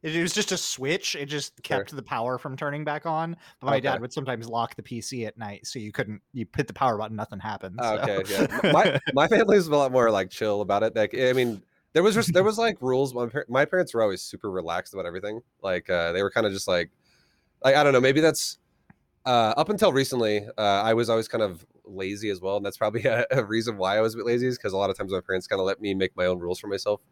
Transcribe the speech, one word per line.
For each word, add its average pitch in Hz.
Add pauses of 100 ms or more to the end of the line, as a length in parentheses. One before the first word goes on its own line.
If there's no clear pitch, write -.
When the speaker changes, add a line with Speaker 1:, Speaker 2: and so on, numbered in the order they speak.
Speaker 1:
it, 156
it 170
was 175
just 208
a 180
switch. -
It 143
just 143
kept 127
Speaker 2:
Sure. -
Speaker 1:
the 135
power 123
from 135
turning 147
back 151
on. 165 (240)
But 123
my 139
Speaker 2:
Okay. -
Speaker 1:
dad 131
would 123
sometimes 123
lock 113
the 113
P 117
C 117
at 104
night, 104
so -
you 107
couldn't, 107 (100)
you 117 (100)
hit 147
the -
power 120
button, 110
nothing 104
happened, 101
Speaker 2:
Oh, 113
Speaker 1:
so. -
Speaker 2:
okay, 101
yeah. 98 (240)
My, 180
Speaker 1:
<laughs> 135
Speaker 2:
my 143
family 214
is 180
a 156
lot 135
more, 120
like, 95
chill 104
about 101
it. 113
Like, 107
I 127
mean, 120 (320)
there 160
was 208
just, 208
there 185
was, 214
like, 226
rules. 127
My 120
par-, 127
my 127
parents 180
were 113
always 98
super -
relaxed 90
about 92
everything. 101 (220)
Like, 92
uh, 85
they 92
were 98
kinda 107
just 95
like, 87 (720)
like, 135
I 147
don't 143
know, 127
maybe 135
that's, - (680)
uh, 117
up 156
until 214
recently, 117 (120)
uh, 110
I 104
was 113
always 113
kind 113
of 90 (180)
lazy 101
as 92
well, 95
and 101
that's 101
probably 107
<laughs> -
a, 117
a 131
reason 110
why 95
I 110
was 113
a 117
bit 110
lazy, 123
is 123
'cause 101
a 95
lot 98
of 95
times 95
my 92
parents 92
kinda 98
let 95
me 101
make 95
my 90
own 90
rules 87
for 107
myself 101